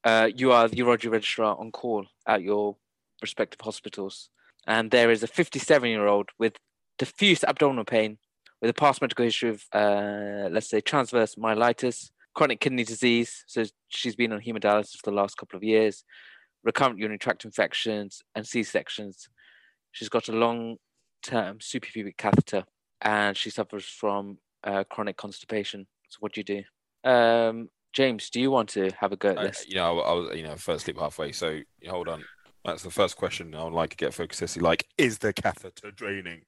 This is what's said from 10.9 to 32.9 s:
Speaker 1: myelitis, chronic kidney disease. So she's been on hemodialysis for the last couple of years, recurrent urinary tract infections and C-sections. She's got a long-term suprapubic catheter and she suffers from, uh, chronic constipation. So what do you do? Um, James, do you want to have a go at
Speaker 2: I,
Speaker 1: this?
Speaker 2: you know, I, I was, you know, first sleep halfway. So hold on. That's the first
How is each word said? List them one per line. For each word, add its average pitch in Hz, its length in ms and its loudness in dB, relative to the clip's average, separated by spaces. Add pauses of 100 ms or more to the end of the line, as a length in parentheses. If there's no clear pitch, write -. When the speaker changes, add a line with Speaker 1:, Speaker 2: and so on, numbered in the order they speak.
Speaker 1:
myelitis, 113 760 0 (220)
chronic 135 260 2
kidney 127 240 0
disease. 117 640 0
So 117 160 -2 (260)
she's - 260 -6
been 117 180 0
on 104 80 -6
hemodialysis 107 560 0
for - 140 -6
the 101 40 -2
last 98 220 0
couple - 200 -14
of 95 60 -10
years, 110 400 4 (600)
recurrent 117 340 2
urinary 107 220 -6
tract - 260 -2
infections 104 800 -4 (120)
and 110 120 -8
C-sections. - 840 -6 (640)
She's 110 180 -12
got - 180 -2
a 113 40 -6
long-term 113 1300 -4
suprapubic - 580 -8
catheter 98 460 2 (380)
and 104 360 2
she - 140 -4
suffers 104 340 -8
from, 101 540 -4 (240)
uh, 98 220 -2
chronic 104 320 -8
constipation. 101 680 -8 (240)
So - 100 -20
what 107 140 -8
do 107 80 -8
you - 20 -10
do? - 680 -6
Um, 117 600 4 (240)
James, 127 380 0
do 120 100 -2
you 135 100 2
want 117 180 2
to 95 200 0 (100)
have 98 120 0
a 101 60 -6
go 101 120 2
at 95 80 0
Speaker 2:
I, 104 100 -4
Speaker 1:
this? - 200 -8
Speaker 2:
you 95 80 -8
know, 85 240 2
I, - 100 0
I 85 40 2
was, 87 220 -4
you 82 80 -10
know, 78 120 -10
first 80 300 -6
sleep - 120 -6
halfway. 76 340 -4
So 78 280 -4 (280)
hold 87 220 -6
on. 78 140 -8 (420)
That's 82 180 -6
the 90 60 -12
first 95 280 2